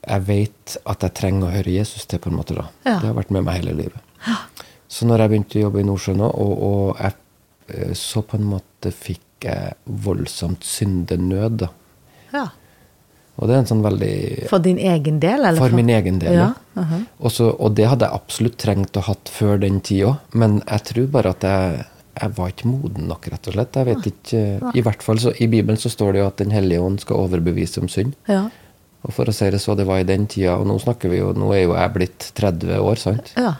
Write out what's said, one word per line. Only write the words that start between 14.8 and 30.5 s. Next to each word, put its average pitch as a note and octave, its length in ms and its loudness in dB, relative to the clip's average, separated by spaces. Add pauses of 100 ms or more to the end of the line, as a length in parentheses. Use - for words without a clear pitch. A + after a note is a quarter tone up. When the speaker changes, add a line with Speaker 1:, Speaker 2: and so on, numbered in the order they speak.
Speaker 2:
del, G3+ 220 2
eller E3+ 160 4
Speaker 1:
For B2+ 160 4
Speaker 2:
for - 20 4
Speaker 1:
min A#2+ 140 4
egen F#2 320 4
del, E2+ 160 2
Speaker 2:
Ja, F#3+ 140 6 (240)
Speaker 1:
ja. F#3+ 80 -2
Speaker 2:
aha. E3 160 -2 (200)
Speaker 1:
Og A#2 140 0
så, A#2 160 4
og A2 240 2
det A2 160 4
hadde A#2+ 160 4
jeg - 80 -2
absolutt - 480 -4
trengt G2 380 0
å F#2 80 -2
hatt - 260 -6
før G2+ 260 2
den G2 220 2
tid G2 240 2
også, C3 320 0
men G#2+ 240 4
jeg - 300 -4
tror B2 200 0
bare G2+ 220 2
at - 80 -6
jeg, F#2 400 0 (400)
jeg G#2+ 160 -4
var F2+ 160 -2
ikke - 160 -4
moden B2+ 400 -4
nok, E2+ 240 -8
rett - 160 -10
og F2+ 60 -8
slett. A2+ 180 -2
Jeg C3 160 2
vet A#2+ 140 0
Speaker 2:
Nei. G#2 100 -2
Speaker 1:
ikke, - 300 -2 (180)
Speaker 2:
Nei. B3 160 -4
Speaker 1:
i A#2 80 2
hvert G#2+ 180 0
fall A2 140 0
så, A#2 160 0
i A#2 160 0
Bibelen G#2+ 320 2
så A#2+ 80 -2
står G2+ 240 0
det G2 80 2
jo G2 80 2
at - 80 -8
Den G#2 160 0
Hellige F2+ 320 2
Ånd G2 160 -2
skal G2+ 240 0
overbevise F2 560 0
om F2+ 80 -2
synd. A#2+ 240 -2 (160)
Speaker 2:
Ja. G3 140 2 (600)
Speaker 1:
Og - 80 -6
for B2 160 0
å A2 80 0
si G2+ 160 2
det G2+ 80 0
så, G#2 160 0
det G2 140 0
var F#2+ 100 4
i F#2 80 2
den G2 220 2
tida, F2+ 260 0